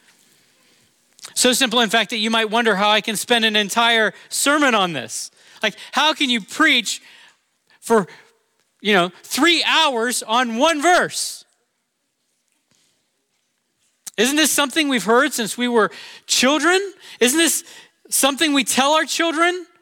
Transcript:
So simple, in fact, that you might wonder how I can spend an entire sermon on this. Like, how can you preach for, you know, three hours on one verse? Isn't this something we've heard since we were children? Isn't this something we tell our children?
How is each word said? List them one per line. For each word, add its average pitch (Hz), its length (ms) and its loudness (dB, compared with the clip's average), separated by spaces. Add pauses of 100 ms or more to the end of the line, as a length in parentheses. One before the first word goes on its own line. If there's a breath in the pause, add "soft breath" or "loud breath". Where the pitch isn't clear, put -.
(1300 soft breath)
So 247 180 2
simple, 247 300 0
in 220 60 2
fact, 220 220 0
that 247 60 -6
you 220 160 -2
might 226 180 0
wonder 226 240 2
how 208 160 2
I 214 100 4
can 220 140 -6
spend 226 300 0
an 220 100 0
entire 220 580 2 (160 loud breath)
sermon 285 460 2
on 185 180 0
this. 123 380 -10 (320 loud breath)
Like, 214 140 -4 (160 loud breath)
how 302 220 0
can 277 160 -2
you 240 100 0
preach 262 600 -2 (800 loud breath)
for, 220 300 0 (720 loud breath)
you 202 120 0
know, 180 200 2 (100)
three 311 400 0
hours 247 600 0
on 233 320 0
one 302 260 2
verse? 302 640 0 (2750)
Isn't 247 180 0
this 302 160 2
something 285 380 -2
we've 247 160 -2
heard 240 280 2
since 220 240 -6
we 247 120 -2
were 226 240 0 (340 loud breath)
children? 302 540 2 (400 loud breath)
Isn't 247 180 2
this 330 240 0 (480 loud breath)
something 277 420 0
we 277 120 2
tell 277 300 2
our 311 100 2
children? 339 600 -2 (180)